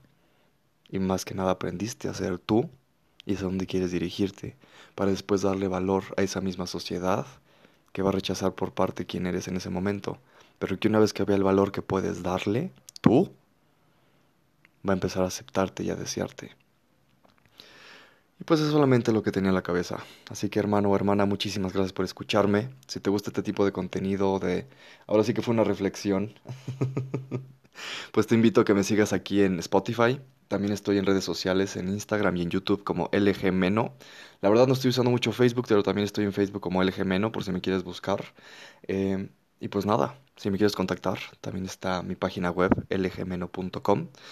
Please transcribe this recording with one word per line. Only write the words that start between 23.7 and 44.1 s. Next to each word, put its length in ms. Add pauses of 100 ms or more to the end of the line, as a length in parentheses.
contenido, 680
de... 280 (400)
Ahora 160
sí 100
que 80
fue 120
una 120
reflexión, 680 (840)
<laughs> 920
pues 160
te 80
invito 260
a 40
que 80
me 100
sigas 280
aquí 300
en 180
Spotify. 600 (260)
También 260
estoy 240
en 80
redes 200
sociales, 500
en 140
Instagram 480
y 60
en 60
YouTube 340
como 280
L 220
G 180
Meno. 420 (480)
La 80
verdad 180
no 60
estoy 160
usando 220
mucho 200
Facebook, 360
pero 160
también 220
estoy 180
en 100
Facebook 280
como 200
L 100
G 140
Meno, 260
por 120
si 80
me 100
quieres 220
buscar. 500 (540)
Eh... 420 (300)
y 80
pues 180
nada, 320 (220)
si 100
me 80
quieres 180
contactar, 440 (220)
también 240
está 360
mi 140
página 340
web, 220 (180)
L 220
G 140
meno 260
punto 320
com. 240 (240)